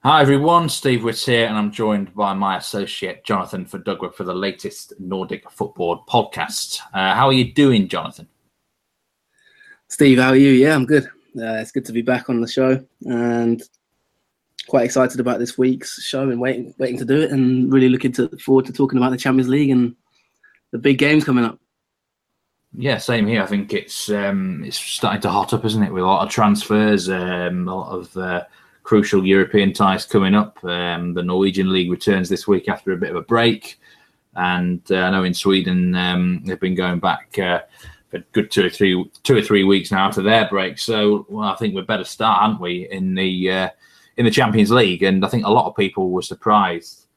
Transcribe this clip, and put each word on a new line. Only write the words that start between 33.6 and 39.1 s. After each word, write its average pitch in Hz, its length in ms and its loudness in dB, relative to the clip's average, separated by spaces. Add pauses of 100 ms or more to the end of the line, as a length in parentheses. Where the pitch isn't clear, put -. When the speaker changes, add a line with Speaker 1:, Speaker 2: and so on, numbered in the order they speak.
Speaker 1:
and, 90 520 -2
uh, 92 100 0
I 92 120 0
know 95 140 0
in 90 80 -2
Sweden, 90 600 0
um, 90 520 -2
they've 92 120 -6
been 92 160 -2
going 90 260 -2
back, - 380 -4
uh, 90 260 -2 (440)
for 90 120 -12 (120)
good - 180 -2
two 95 160 2
or 87 40 -2
three, 92 420 0 (120)